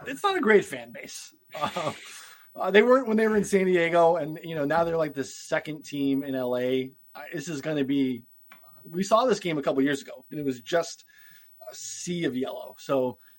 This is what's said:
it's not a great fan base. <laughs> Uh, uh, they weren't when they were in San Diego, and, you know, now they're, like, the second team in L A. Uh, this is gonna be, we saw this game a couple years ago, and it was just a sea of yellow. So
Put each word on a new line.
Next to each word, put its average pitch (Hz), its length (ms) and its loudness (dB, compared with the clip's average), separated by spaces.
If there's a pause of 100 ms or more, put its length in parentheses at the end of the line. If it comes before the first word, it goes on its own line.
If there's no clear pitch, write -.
it's 269 180 -6
not 392 140 2
a 330 40 0
great 208 240 6
fan 120 260 -12
base. - 420 -14 (220)
<laughs> - 0 -
Uh, 151 380 -4 (640)
uh, 185 140 -2
they 202 140 8
weren't 247 240 4
when 220 100 2
they 220 100 4
were 214 80 2
in 202 80 4
San 190 220 2
Diego, 170 520 4
and, 156 260 -6
you 165 100 -8
know, 151 120 -2
now 160 180 2
they're, 165 140 0
like, 151 180 -2
the 135 80 -4
second 156 580 -6
team 139 420 0
in 135 120 -4
L 123 200 -2
A. 131 360 0 (240)
Uh, 139 60 -12 (120)
this 160 140 -8
is 151 140 -6
gonna 151 220 -2
be, 131 380 0 (640)
we 165 140 -4
saw 220 240 4
this 214 140 2
game 165 180 -2
a 139 60 0
couple 135 180 2
years 139 220 2
ago, - 260 -16
and 151 100 -10
it 147 60 -6
was 127 140 -2
just 165 460 -4 (640)
a - 20 -16
sea - 520 -4
of 208 100 0
yellow. - 420 -6
So 127 400 0 (220)